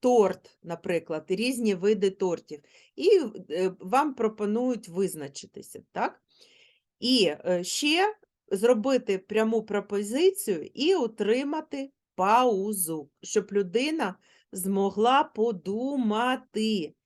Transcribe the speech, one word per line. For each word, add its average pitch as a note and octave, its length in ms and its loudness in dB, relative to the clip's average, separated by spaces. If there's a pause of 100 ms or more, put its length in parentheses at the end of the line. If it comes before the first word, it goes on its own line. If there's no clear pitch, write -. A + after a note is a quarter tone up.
торт, A3 640 2
наприклад, E3 680 -6
різні A3 460 0
види G3 360 2
тортів. E3+ 500 -4 (360)
І, F#4 240 4 (300)
е, F#3 300 -2
вам C4 340 0
пропонують A3 760 -2
визначитися, D#3+ 920 -8 (100)
так? B3+ 300 -6 (760)
І, A3 320 2 (120)
е, F3+ 200 0
ще F4 500 0 (340)
зробити A#3 680 2
пряму A3 440 0
пропозицію G#3 1120 -2
і D#4 200 2
утримати C4+ 1000 -2 (220)
паузу, F#3+ 960 2 (120)
щоб G#3 300 -2
людина G3+ 640 -2 (380)
змогла G3 720 2
подумати, A3 1700 -2 (120)